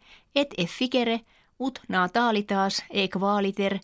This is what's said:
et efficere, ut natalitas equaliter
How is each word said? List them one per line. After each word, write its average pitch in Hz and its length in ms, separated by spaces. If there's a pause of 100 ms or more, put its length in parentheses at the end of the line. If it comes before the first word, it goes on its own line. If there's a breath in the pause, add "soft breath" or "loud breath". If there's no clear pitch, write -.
(340 loud breath)
et 285 240
efficere, 233 600 (380 soft breath)
ut 262 300
natalitas 196 1000
equaliter 196 920